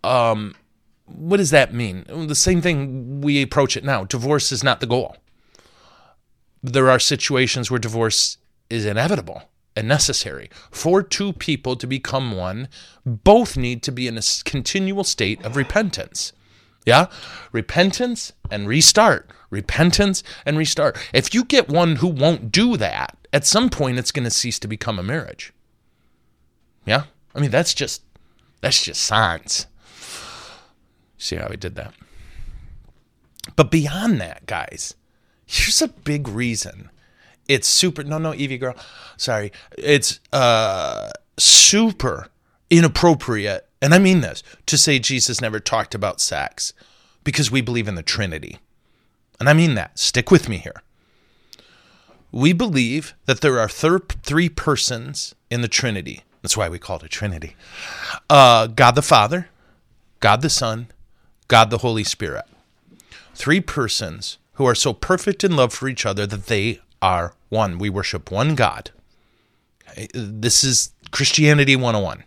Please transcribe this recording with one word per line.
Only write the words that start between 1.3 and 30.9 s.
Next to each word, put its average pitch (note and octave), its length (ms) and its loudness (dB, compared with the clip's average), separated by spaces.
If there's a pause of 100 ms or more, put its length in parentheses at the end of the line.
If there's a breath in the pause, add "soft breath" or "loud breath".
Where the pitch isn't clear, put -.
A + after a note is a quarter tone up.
does E3+ 120 2
that C#3 240 4
mean? G2 340 -6
The D3+ 260 -8
same F3 280 2
thing C#3 580 -4
we C#3+ 220 2
approach C3+ 340 0
it A#2+ 80 -10
now. B2 200 -2
Divorce C3+ 480 -2
is C3 120 -6
not C3 160 0
the B2 60 -6
goal. A#2+ 300 -2 (1500 soft breath)
There C3 280 4
are B2+ 80 6
situations C3 720 0
where B2 100 -2
divorce A2+ 580 -2 (300)
is A2 180 -4
inevitable A#2+ 560 -4 (340)
and A2 120 -4
necessary. A#2 640 -2 (200 loud breath)
For F#3 320 0
two G3+ 300 -6
people C3 440 -4
to C3 100 -12
become C3 460 -6
one, F#2+ 360 -8 (360 loud breath)
both G3 520 4
need B2 280 -4
to C#3 80 -6
be B2+ 140 -4
in A#2 80 -6
a A2+ 40 -8
s-, - 240 -4
continual F#3+ 600 -4
state - 400 -4
of A#2 120 -6
repentance. - 760 -4 (540 soft breath)
Yeah? C#3 200 6 (460 loud breath)
Repentance F#3+ 800 -2 (180)
and G2+ 180 -6
restart. D#3+ 640 4 (200 soft breath)
Repentance G2+ 720 0 (240 loud breath)
and D3 100 0
restart. D3+ 400 -2 (160 loud breath)
If C3+ 220 0
you A#3+ 100 2
get B3+ 240 2
one D#3+ 280 2
who D#3 120 0
won't C3+ 440 0
do A3+ 240 2
that, C2 400 -4 (160)
at C#3+ 140 0
some A#3 220 2
point B2+ 300 -2
it's - 140 -6
gonna A#2+ 180 -4
cease - 300 -4
to G2+ 80 -10
become A2 300 -6
a F2 40 -6
marriage. B2+ 500 -8 (1300)
Yeah? C3+ 200 0 (300)
I C#3+ 60 -6
mean, C#3+ 100 0
that's D#3 240 0
just, - 280 -6 (580)
that's - 220 0
just - 200 -6
science. G#2 640 -2 (1500 loud breath)